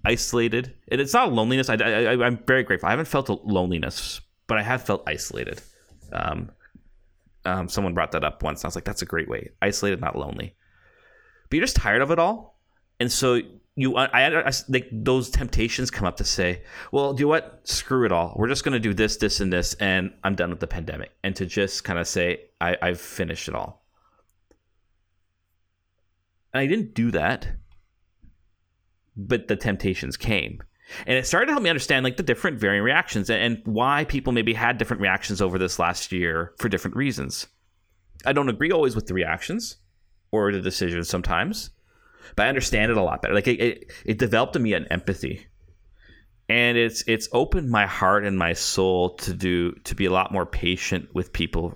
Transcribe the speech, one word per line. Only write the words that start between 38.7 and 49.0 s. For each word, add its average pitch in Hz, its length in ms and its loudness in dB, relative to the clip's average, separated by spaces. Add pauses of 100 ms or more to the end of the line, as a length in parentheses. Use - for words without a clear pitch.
always 151 240 2
with 107 120 -4
the 92 80 -4
reactions 87 640 -2 (540)
or 104 220 4
the 98 80 0
decisions 87 480 -2
sometimes, 92 640 -2 (640)
but 104 100 4
I - 20 4
understand 123 440 0
it 113 40 2
a 101 60 4
lot 73 180 0
better. - 140 0
Like, 101 140 2
it, 123 120 2
it, - 320 -2 (120)
it 107 140 -2
developed 117 380 2
in 131 60 0
me 107 120 2
an 78 160 -2
empathy. - 560 -4 (1040)
And 120 300 4
it's, 117 300 2
it's 110 240 0
opened 143 380 2
my 107 160 4
heart 101 380 4
and 98 140 0
my 85 140 2
soul 90 640 2